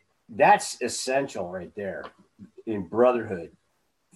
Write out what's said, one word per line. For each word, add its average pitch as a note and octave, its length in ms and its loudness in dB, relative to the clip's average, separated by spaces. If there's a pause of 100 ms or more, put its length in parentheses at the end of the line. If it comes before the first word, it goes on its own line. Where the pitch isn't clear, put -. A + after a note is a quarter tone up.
(280)
that's D#3 540 4
essential A2+ 680 -4
right F2 260 -10
there F#2 300 -8 (640)
in G2+ 200 -4
brotherhood. G#2 680 2 (640)